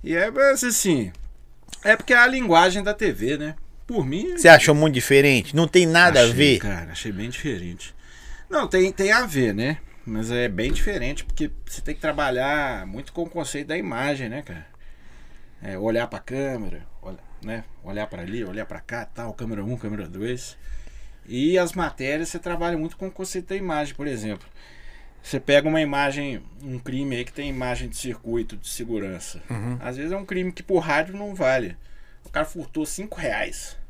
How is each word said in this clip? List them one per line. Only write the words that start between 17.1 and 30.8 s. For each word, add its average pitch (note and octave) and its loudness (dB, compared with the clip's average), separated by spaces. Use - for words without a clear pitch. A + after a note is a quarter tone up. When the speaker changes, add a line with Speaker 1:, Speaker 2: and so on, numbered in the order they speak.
Speaker 1:
né? A2+ -8
Olhar G#2 -6
pra F#2 -12
ali, G#2 -8
olhar G2+ -8
pra - -12
cá, A#2 -10
tal, A#2 -10
câmera A2 -8
um, A#2 -6
câmera G#2+ -8
dois. A2 -8
E D3 2
as F3 2
matérias, D#3 -4
você E3+ -8
trabalha E3+ -2
muito D#3+ -6
com F#3+ -8
o F#3 -8
conceito F#3 -8
da F#3+ -4
imagem, D3+ -4
por C#3+ -8
exemplo. A2 -6
Você - -6
pega C#3+ 4
uma D#3+ 2
imagem, C#3+ -2
um C3 -10
crime C3 -4
aí B2 -4
que - -14
tem C#3+ -8
imagem B2+ -4
de A2 -10
circuito A#2 -6
de - -12
segurança. G2 -8
Speaker 2:
Uhum. A#2+ -6
Speaker 1:
Às B2 -8
vezes D3+ -6
é G3 -4
um G3 -10
crime F#3 -4
que F3 -14
por F#3 2
rádio D#3+ 0